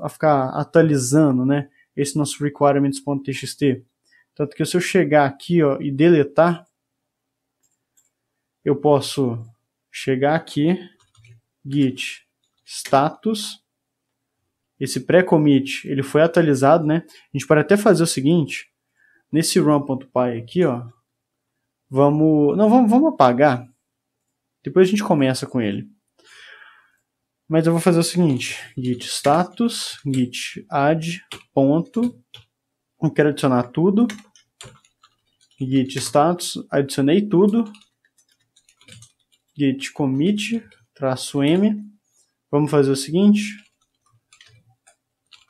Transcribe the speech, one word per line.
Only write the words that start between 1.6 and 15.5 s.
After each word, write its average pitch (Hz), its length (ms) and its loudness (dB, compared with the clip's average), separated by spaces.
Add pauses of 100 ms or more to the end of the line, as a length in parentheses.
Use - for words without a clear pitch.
esse 143 200 -4
nosso 147 280 -6
requirements.txt. 139 1400 -2 (520)
Tanto 147 180 -6
que 160 100 -4
se 165 120 -4
eu 175 40 0
chegar 151 460 2
aqui, 160 380 -2
ó, 139 160 0
e 147 100 -6
deletar, 165 720 2 (2000)
eu 143 120 0
posso 131 680 0 (480)
chegar 139 440 -2
aqui, 165 420 -2 (880)
git - 560 -4 (400)
status, - 960 -4 (1160)
esse 135 220 -6
pré-commit, 151 840 2